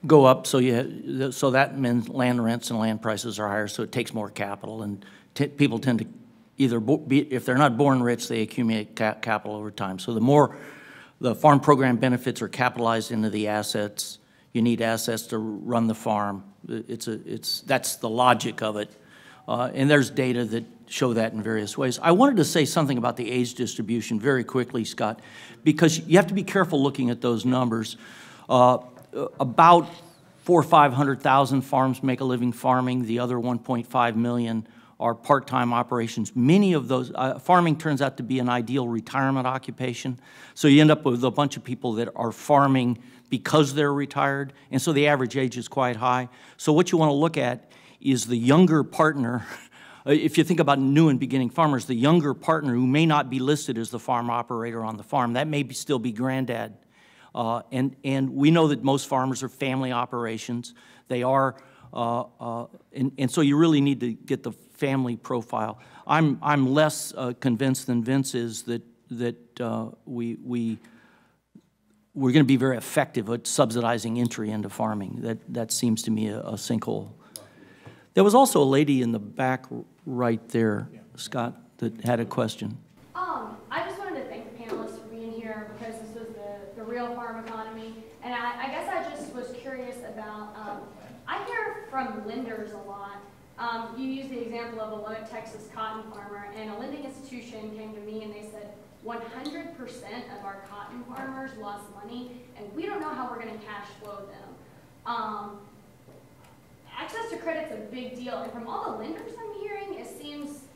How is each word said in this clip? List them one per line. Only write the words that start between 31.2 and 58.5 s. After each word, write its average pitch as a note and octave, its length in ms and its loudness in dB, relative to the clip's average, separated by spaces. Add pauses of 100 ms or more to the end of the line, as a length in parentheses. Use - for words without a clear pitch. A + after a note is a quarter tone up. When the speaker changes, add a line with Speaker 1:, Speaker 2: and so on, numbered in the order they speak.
Speaker 1:
thousand C3+ 420 4
farms C3 400 0
make B2+ 180 0
a C3+ 40 -4
living B2 280 0
farming. B2+ 540 0
The A2+ 120 -2
other B2 220 -2
one A#2+ 180 -2
point A#2 280 -4
five A#2 300 2
million A#2 520 -2 (320)
are A#2 140 0
part-time B2 580 2
operations. A#2 640 -2
Many F3 380 6
of C3 120 0
those, B2+ 280 -2
uh, C3 240 -2
farming E3+ 400 6
turns D3+ 220 0
out C3+ 180 -2
to C3+ 40 -8
be B2+ 160 -2
an B2 100 0
ideal B2 380 0
retirement B2+ 600 0
occupation. B2+ 720 -6 (340)
So - 140 4
you C#3+ 120 10
end D#3 120 10
up D3+ 120 2
with B2 200 2
a B2+ 60 4
bunch C#3+ 260 0
of A#2+ 80 -12
people B2+ 300 -6
that A2+ 200 -2
are A#2 160 -4
farming C3 680 4 (300)
because C3+ 460 2
they're C#3+ 180 2
retired, C#3 600 -2 (180)
and C3 100 0
so E3+ 120 0
the D3 160 4
average C3 280 2
age C3 200 0
is A#2+ 100 -8
quite B2 300 -2
high. B2 320 0 (280)
So - 160 2
what F3+ 200 4
you F3 60 4
wanna D3+ 160 6
look D#3 220 2
at B2+ 360 -2 (280)
is B2 260 0
the A#2+ 100 0
younger D3+ 480 6
partner. C#3 680 0
<laughs> - 60 -14 (480)
Uh, C3 60 0
if D3+ 260 2
you D#3+ 60 6
think D#3+ 160 2
about C#3 220 4
new C#3+ 300 6
and B2+ 100 2
beginning C3 280 0
farmers, D3 360 2
the C3 100 -4
younger C#3+ 400 4
partner D3 400 -2
who B2+ 140 2
may D#3 180 4
not D3 240 2
be C3 80 -4
listed C3+ 400 0
as A2+ 120 -6
the A#2 100 -8
farm A#2+ 300 -2
operator A#2 540 -4
on A2 120 -6
the G2+ 80 -12
farm, B2 300 0
that C3+ 120 0
may D3 160 -2
be, A#2+ 120 -6
still C3+ 260 -2
be A#2+ 100 -4
granddad. A#2+ 640 -4 (640)
Uh, A#2 340 -4
and, C3 320 -2
and C3+ 280 -2
we C#3 200 4